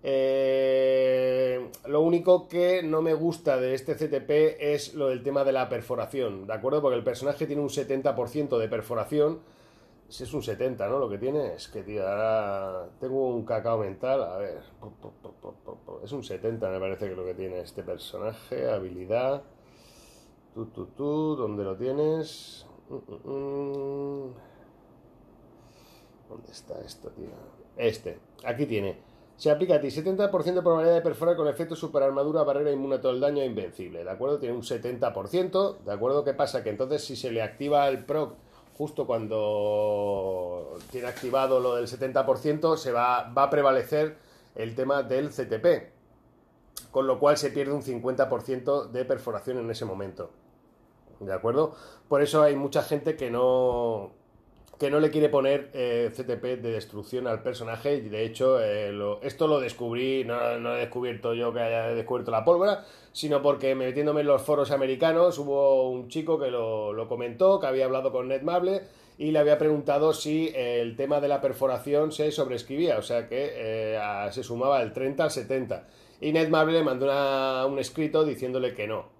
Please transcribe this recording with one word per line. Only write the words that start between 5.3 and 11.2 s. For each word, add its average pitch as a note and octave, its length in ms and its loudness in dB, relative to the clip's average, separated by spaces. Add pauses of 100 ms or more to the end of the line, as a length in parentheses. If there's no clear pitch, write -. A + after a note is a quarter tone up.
de C3+ 100 4
la C3 160 0
perforación, A2 800 -4
¿de A2 60 -4
acuerdo? C3+ 280 0
Porque B2+ 160 2
el A2+ 60 -2
personaje C#3 420 -2
tiene C#3+ 160 -2
un C#3 80 -2
setenta C3+ 460 -2
por A#2 140 -2
ciento C#3+ 280 -2
de A2 100 0
perforación. D3 840 -2 (560)
Si - 160 -12
es A#2 80 -10
un C3+ 100 -4
setenta, A2+ 440 -4
¿no? C3 120 0
Lo A#2+ 100 -2
que G2+ 80 -6
tiene B2+ 380 -2